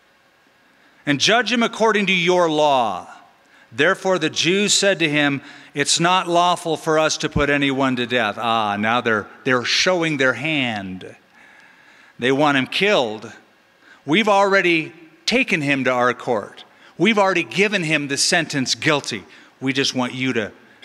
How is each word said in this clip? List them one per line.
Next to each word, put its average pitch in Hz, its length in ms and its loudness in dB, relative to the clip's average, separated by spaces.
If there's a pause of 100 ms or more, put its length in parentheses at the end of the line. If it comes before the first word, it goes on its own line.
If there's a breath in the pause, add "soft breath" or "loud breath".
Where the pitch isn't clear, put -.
(1040 soft breath)
and 143 160 0
judge 214 320 2
him 240 120 2
according 214 440 0
to 190 60 2
your 175 340 2
law." 131 600 0 (640 soft breath)
Therefore 185 480 0
the 156 100 -2
Jews 180 440 0
said 196 260 2
to 160 100 0
him, 143 320 0 (320 loud breath)
"It's 143 260 0
not 175 280 2
lawful 170 500 0
for 156 220 0
us 156 180 0
to 156 120 -4
put 147 200 0
anyone 135 460 0
to 123 100 -2
death." 113 320 0
Ah, 113 400 0
now 113 240 0
they're, 110 260 0 (160)
they're 127 220 0
showing 165 520 0
their 131 160 2
hand. 113 840 -6 (1000 loud breath)
They 123 140 0
want 143 260 4
him 127 100 0
killed. 113 680 -2 (720 loud breath)
"We've 208 240 2
already 190 640 2 (320)
taken 208 360 0
him 139 220 0
to 127 80 2
our 123 220 2
court. 113 500 -6 (340 loud breath)
We've 208 220 2
already 190 240 2
given 185 400 0
him 151 240 -2
the 139 80 -6
sentence 143 600 0
guilty. 120 500 -2 (340 loud breath)
We 131 140 -4
just 127 200 -2
want 127 200 -4
you 131 180 -4
to 107 220 -4 (320 loud breath)